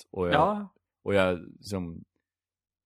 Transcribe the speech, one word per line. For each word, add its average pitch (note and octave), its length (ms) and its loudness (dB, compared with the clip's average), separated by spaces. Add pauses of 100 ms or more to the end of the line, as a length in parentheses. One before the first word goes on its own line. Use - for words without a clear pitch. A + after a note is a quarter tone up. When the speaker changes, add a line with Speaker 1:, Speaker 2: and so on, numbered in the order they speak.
(120)
Speaker 1:
Och F#2 160 -2
jag, F2 60 2
Speaker 2:
Ja. G3 400 0 (300)
Speaker 1:
och G#2 100 -2
jag F#2 260 4 (220)
som, F2+ 420 -8 (840)